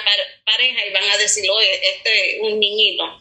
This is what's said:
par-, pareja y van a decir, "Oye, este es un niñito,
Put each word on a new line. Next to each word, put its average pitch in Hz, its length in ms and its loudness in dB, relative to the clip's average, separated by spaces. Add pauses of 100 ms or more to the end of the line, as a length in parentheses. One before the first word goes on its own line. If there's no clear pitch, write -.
par-, 202 400 -2
pareja 233 420 0
y 196 60 -6
van 196 180 0
a 202 80 2
decir, 202 320 0
"Oye, 202 300 0 (160)
este - 400 0
es 208 60 -6
un 214 180 0
niñito, 202 600 0